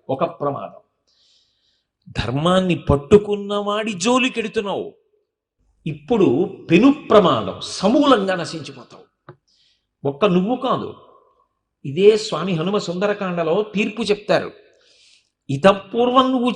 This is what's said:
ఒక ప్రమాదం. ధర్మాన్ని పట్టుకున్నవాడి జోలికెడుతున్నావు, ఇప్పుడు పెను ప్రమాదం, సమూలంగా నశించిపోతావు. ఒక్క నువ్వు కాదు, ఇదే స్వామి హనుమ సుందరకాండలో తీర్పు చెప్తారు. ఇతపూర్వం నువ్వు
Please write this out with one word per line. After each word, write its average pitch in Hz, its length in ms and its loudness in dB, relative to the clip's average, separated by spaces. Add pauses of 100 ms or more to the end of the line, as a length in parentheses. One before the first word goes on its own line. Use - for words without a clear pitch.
ఒక 151 140 -2
ప్రమాదం. 127 580 -8 (1300)
ధర్మాన్ని 175 680 -2
పట్టుకున్నవాడి 208 1160 2
జోలికెడుతున్నావు, 214 1000 -2 (920)
ఇప్పుడు 170 720 0 (140)
పెను 233 220 6 (160)
ప్రమాదం, 135 540 4
సమూలంగా 214 720 2
నశించిపోతావు. 139 1000 -14 (720)
ఒక్క 143 180 -2
నువ్వు 185 300 2
కాదు, 214 380 -6 (920)
ఇదే 190 320 4
స్వామి 180 360 -6
హనుమ 175 240 -2
సుందరకాండలో 185 880 -2 (100)
తీర్పు 220 260 -4
చెప్తారు. 180 500 -2 (1000)
ఇతపూర్వం 233 800 2
నువ్వు 247 240 0